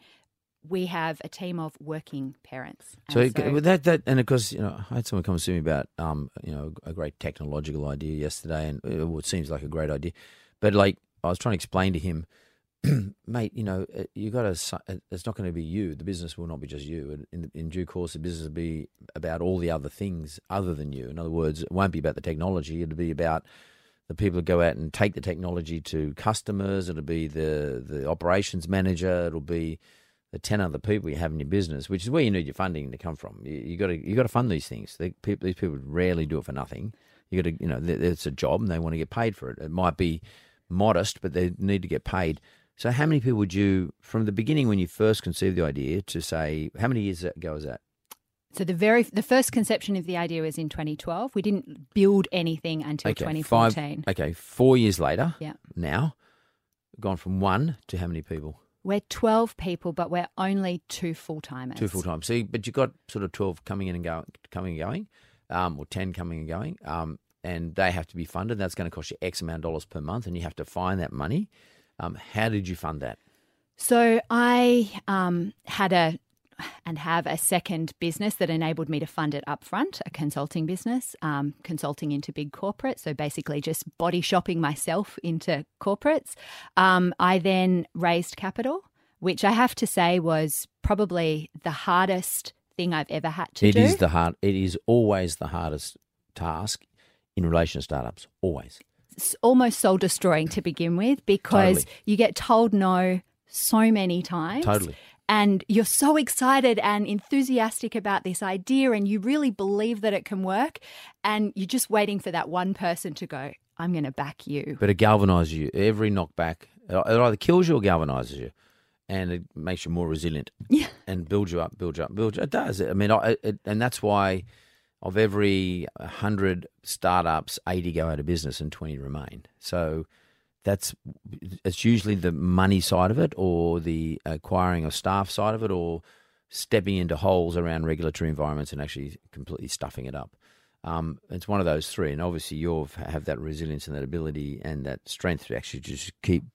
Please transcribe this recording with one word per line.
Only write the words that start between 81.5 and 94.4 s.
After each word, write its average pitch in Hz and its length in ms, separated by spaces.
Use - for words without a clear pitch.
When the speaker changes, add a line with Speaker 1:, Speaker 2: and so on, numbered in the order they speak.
Speaker 1:
consulting 151 480
into 143 220
big 151 180
corporates. 208 480
So 156 140
basically 151 480
just 160 220
body 175 240
shopping 175 380
myself 165 640
into 165 420
corporates. 285 540
Um, 185 440
I 185 200
then 185 560
raised 170 400
capital, 254 460
which 180 240
I 202 80
have 240 240
to - 120
say 180 320
was 160 480
probably 170 680
the 170 80
hardest 185 840
thing 175 160
I've 156 160
ever 156 200
had 160 260
to - 120
Speaker 2:
It 104 60
Speaker 1:
do. - 80
Speaker 2:
is 381 160
the 85 120
hard, 85 320